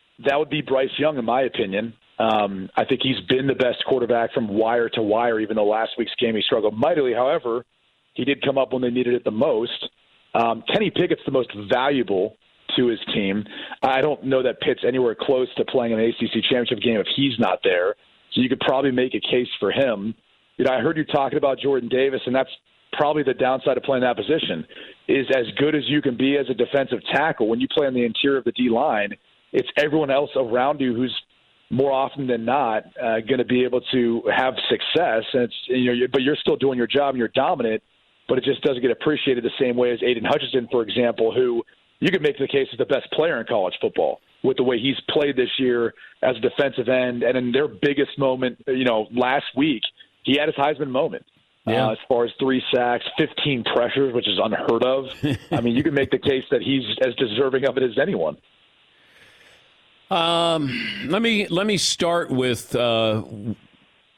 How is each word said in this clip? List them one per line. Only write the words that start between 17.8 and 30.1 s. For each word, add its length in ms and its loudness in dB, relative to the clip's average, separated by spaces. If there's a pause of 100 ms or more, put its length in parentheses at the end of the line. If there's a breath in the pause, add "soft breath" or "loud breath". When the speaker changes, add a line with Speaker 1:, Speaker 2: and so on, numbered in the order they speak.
Speaker 1:
So 80 0
you 80 2
could 100 0
probably 320 2
make 220 0
a 80 -4
case 260 0 (120)
for 120 0
him. 440 0 (420)
You 80 2
know, 60 2
I 100 0
heard 160 0
you 80 0
talking 320 0
about 220 0
Jordan 280 0
Davis, 380 0
and 100 -2
that's 140 0 (420)
probably 320 0
the 120 0
downside 420 0
of 60 -6
playing 180 0
that 160 2
position, 480 -2 (420 loud breath)
is 280 2
as 100 2 (120)
good 180 2
as 120 0
you 140 2
can 160 0
be 200 2
as 120 -2
a 60 0
defensive 440 0 (140)
tackle. 340 0
When 140 0
you 60 -2
play 180 0
on 80 0
the 100 2
interior 360 0
of 60 -6
the 60 -2
D 160 0
line, 460 0 (400)
it's 240 0
everyone 320 2
else 260 2